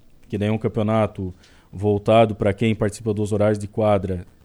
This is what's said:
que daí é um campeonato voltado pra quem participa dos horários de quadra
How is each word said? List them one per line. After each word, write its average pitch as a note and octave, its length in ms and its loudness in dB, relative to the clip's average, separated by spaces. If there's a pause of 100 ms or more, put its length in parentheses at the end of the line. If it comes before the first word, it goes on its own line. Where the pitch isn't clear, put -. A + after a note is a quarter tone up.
(280)
que G#2+ 100 -8
daí G#2 120 -2
é - 20 0
um A2 60 -2
campeonato G#2+ 760 -2 (380)
voltado G#2 640 2
pra G2+ 180 0
quem A2+ 220 0
participa G#2+ 380 -4
dos G#2 180 -4
horários G#2+ 280 2
de G#2 80 -8
quadra F#2+ 580 0 (200)